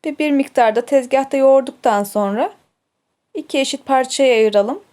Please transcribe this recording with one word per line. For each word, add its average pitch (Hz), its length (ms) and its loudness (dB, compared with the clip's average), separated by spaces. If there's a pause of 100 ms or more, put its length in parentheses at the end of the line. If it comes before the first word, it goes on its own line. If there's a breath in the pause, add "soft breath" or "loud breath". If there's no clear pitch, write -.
Ve 302 120 -10
bir 302 120 -2
miktar 262 460 0
da 240 40 0
tezgahta 262 560 -2
yoğurduktan 254 680 2
sonra 208 480 -4 (840)
iki 302 240 -6
eşit 269 280 -6
parçaya 262 480 0
ayıralım. 220 460 0 (120)